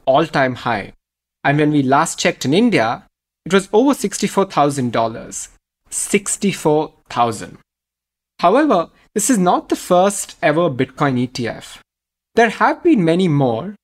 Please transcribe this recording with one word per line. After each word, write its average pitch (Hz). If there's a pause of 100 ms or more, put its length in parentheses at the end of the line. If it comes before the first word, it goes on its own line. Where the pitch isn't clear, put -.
all-time 135
high. 110 (520)
And 147
when 151
we 147
last 143
checked -
in 127
India, 156 (400)
it 170
was 196
over 254
sixty-four 196
thousand 143
dollars. 117 (380)
Sixty-four - (140)
thousand. 113 (840)
However, 208 (240)
this 208
is 240
not 185
the 320
first 190
ever 165
Bitcoin 131
E 123
T 120
F. - (540)
There 226
have 269
been 277
many 175
more, 143